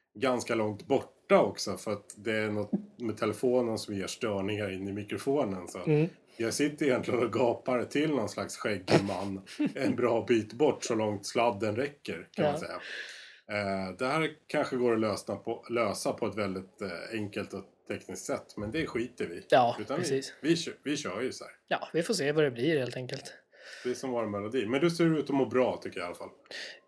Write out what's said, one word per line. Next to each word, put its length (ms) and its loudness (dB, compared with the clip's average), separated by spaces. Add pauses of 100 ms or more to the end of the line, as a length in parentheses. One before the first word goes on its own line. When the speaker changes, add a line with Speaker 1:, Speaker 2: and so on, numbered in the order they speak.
(180)
Speaker 1:
ganska 360 0
långt 320 -2
borta 560 4
också, 340 -2
för 160 -4
att 240 -8
det 160 -4
är 180 0
något 200 -2 (280)
med 180 -4
telefonen 640 2
som 160 -6
ger 120 -2
störningar 640 -2
in 160 -4
i 40 -4
mikrofonen, 760 -2
så 100 -10
Speaker 2:
Mm. 300 4 (280)
Speaker 1:
jag 180 0
sitter 320 0
egentligen 360 2
och 100 2
gapar 520 2
till 260 0
någon 180 0
slags 280 -6
skäggig 520 2
man 340 -4 (160)
Speaker 2:
<laughs> 160 0
Speaker 1:
en 220 0
bra 320 4
bit 240 4
bort, 320 2
så 100 0
långt 320 0
sladden 500 2
räcker, 560 -6
kan 120 0
Speaker 2:
Ja. 60 4
Speaker 1:
man 100 -2
säga. 200 -8 (720)
Eh, 460 -2
det 80 0
här 240 0 (160)
kanske 300 0
går 160 4
att 80 2
lösa 360 -2
på, 340 -6
lösa 420 0
på 140 -4
ett 80 -4
väldigt, 480 -4
eh, 80 -6 (220)
enkelt 420 -4
och 100 -8 (240)
tekniskt 380 -8
sätt, 300 -6
men 140 -6
det 160 -2
skiter 400 -4
vi 80 -8
i. 140 -12
Speaker 2:
Ja, 320 6
Speaker 1:
Utan 180 -4
Speaker 2:
precis. 420 -2
Speaker 1:
vi, 80 -2
vi 80 6
kör, 260 -6
vi 140 -2
kör 240 -4
ju 120 -2
så 120 -12
här. 80 -16 (160)
Speaker 2:
Ja, 240 -2
vi 100 2
får 120 0
se 180 0
vad 120 4
det 60 4
blir, 280 2
helt 180 -2
enkelt. 360 -8 (520)
Speaker 1:
Det 60 0
är 40 0
som 160 -6
vår 160 0
melodi. 400 -2
Men 140 2
du 100 4
ser 280 4
ut 120 2
att 60 4
må 100 4
bra, 360 2
tycker 160 -8
jag 60 -4
i 20 -4
alla 80 -6
fall. 160 -12 (580)